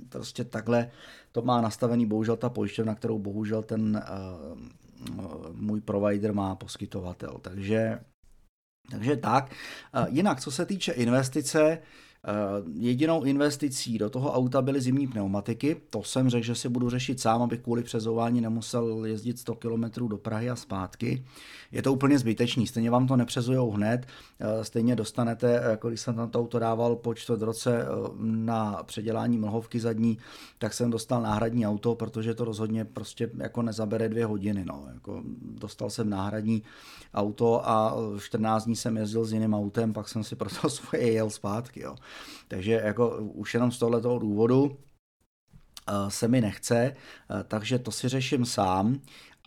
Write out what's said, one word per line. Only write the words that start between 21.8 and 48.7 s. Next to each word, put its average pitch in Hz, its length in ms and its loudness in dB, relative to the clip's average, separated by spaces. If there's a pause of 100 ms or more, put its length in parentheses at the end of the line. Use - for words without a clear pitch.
to 131 100 2
úplně 139 260 6
zbytečný, 113 480 2
stejně 117 240 0
vám 127 160 6
to 131 100 4
nepřezujou 123 540 2
hned, 107 360 0 (340)
eh, 110 240 -2
stejně 117 320 2
dostanete, 120 640 2
eh, 120 100 2
jako 110 180 0
když 113 120 -4
jsem 120 140 -2
tam 113 160 -4
to 120 100 0
auto 117 180 0
dával 113 380 2
po 117 180 -2
čtvrt 113 280 -2
roce, 113 400 0
eh, - 40 -4 (340)
na 113 640 0
předělání 113 560 -2
mlhovky 110 420 -2
zadní, 113 380 2 (400)
tak 107 160 -4
jsem 120 160 2
dostal 117 320 0
náhradní 113 440 2
auto, 104 280 2
protože 113 400 -2
to 120 100 -2
rozhodně 110 400 0
prostě - 520 -6
jako 117 260 -4
nezabere 110 460 0
dvě 113 180 2
hodiny, 101 380 0
no. 71 300 -8
Jako 98 280 -10 (180)
dostal 110 500 -8
jsem 107 200 -2
náhradní 107 520 0 (520)
auto 117 540 2
a, 110 260 4 (220)
eh, 101 40 -8
čtrnáct 110 440 0
dní 113 120 0
jsem 113 200 -2
jezdil 110 280 0
s 110 80 -4
jiným 110 220 2
autem, 104 380 0
pak 104 160 -6
jsem 110 160 -4
si - 120 -10
proto - 340 -2
<laughs> - 0 -
svoje 123 420 0
jel 110 180 2
zpátky, 107 500 -6
jo. 69 140 -10 (540)
Takže 95 240 -2
jako 110 460 2
už 104 360 -6
jenom 120 180 4
z - 60 -6
tohletoho 117 400 2
důvodu, 120 580 4 (1120)
eh, 101 40 0 (180)
se 113 180 0
mi 127 120 6
nechce, 107 360 2
eh, 131 180 4 (540)
takže 107 300 0
to 120 120 -8
si - 180 -2
řeším 131 360 2
sám. 104 560 2 (460)